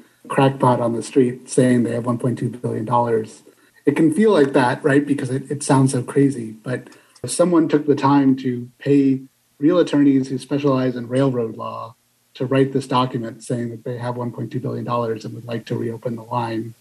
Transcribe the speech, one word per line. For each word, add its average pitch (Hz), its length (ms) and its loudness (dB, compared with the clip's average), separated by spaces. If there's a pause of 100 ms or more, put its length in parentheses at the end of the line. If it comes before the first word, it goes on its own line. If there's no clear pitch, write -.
(260)
crackpot 135 540 2
on 117 140 -2
the 110 80 -4
street - 460 0
saying 127 340 4
they 113 100 -2
have 117 140 -4
one 117 120 -2
point 117 200 -2
two 123 100 -2
billion 113 360 -6
dollars. 117 580 -2 (420)
It 143 120 4
can 160 160 4
feel 214 200 4
like 143 200 4
that, 131 320 2
right? 143 220 4
Because 135 240 -2
it, 135 200 -6
it 143 120 -8
sounds 135 300 4
so 123 100 -2
crazy. 120 500 0 (100)
But 127 260 -8 (340)
if 127 80 -8
someone 170 380 2
took 147 180 0
the 139 80 4
time 139 420 4
to 123 320 -6 (100)
pay 135 440 2 (360)
real 165 200 2
attorneys 143 500 4
who 131 100 -6
specialize 131 580 0
in 117 120 -10
railroad 123 480 0
law 113 380 -12 (400)
to 131 120 -6
write 135 260 2
this 127 140 -2
document 123 580 -4
saying 120 260 -6
that 113 140 -12
they 123 140 -8
have 120 180 -6
one 120 160 -6
point 120 180 -10
two 131 100 -8
billion 120 240 -8
dollars 113 400 -4
and 117 100 -12
would 113 100 -14
like 117 220 -8
to 120 100 -6
reopen 117 400 -6
the 113 60 -12
line 117 580 -6